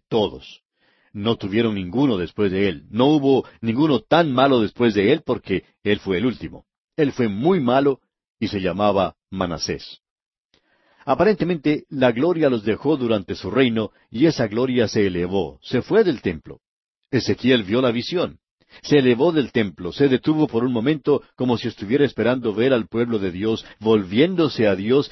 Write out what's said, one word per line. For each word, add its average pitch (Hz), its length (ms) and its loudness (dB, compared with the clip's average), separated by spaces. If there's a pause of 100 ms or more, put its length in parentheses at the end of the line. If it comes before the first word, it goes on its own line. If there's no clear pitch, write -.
todos. 98 540 -4 (500)
No 107 240 -2
tuvieron 107 380 -2
ninguno 101 420 -2
después 90 360 -2
de 98 160 0
él. 76 220 -8
No 120 180 2
hubo 139 380 2 (140)
ninguno 123 400 0
tan 156 320 2
malo 131 280 4
después 110 340 0
de 101 180 4
él 156 140 0
porque 98 380 -4 (180)
él 104 160 0
fue 95 200 -4
el 110 80 -2
último. - 380 -8 (320)
Él 143 160 0
fue 117 160 -2
muy 143 320 0
malo 131 400 0 (380)
y 104 100 -4
se 101 120 -4
llamaba 95 560 0 (140)
Manasés. 87 680 -8 (1040)
Aparentemente, 160 840 0
la 131 220 2
gloria 151 400 0
los 113 140 -2
dejó 139 320 -2
durante 110 400 -2
su - 140 -10
reino 113 420 0 (180)
y 120 160 0
esa 139 220 0
gloria 120 400 0
se 104 180 0
elevó, 87 560 -4
se - 180 -4
fue 202 220 2
del 160 180 -2
templo. 78 400 -8 (520)
Ezequiel 120 500 2
vio 101 180 -2
la 127 120 0
visión. 120 480 -6 (420)
Se 147 160 2
elevó 127 320 4
del 151 220 0
templo, 90 400 -2
se 139 160 2
detuvo 151 400 0
por 113 160 -2
un 131 80 0
momento 131 500 0 (140)
como 123 200 0
si 113 120 -4
estuviera 113 360 -2
esperando 120 480 -2
ver 120 200 0
al 110 160 0
pueblo 117 320 -2
de 98 100 -4
Dios 107 340 -4 (140)
volviéndose 113 880 2
a 98 80 2
Dios 113 380 0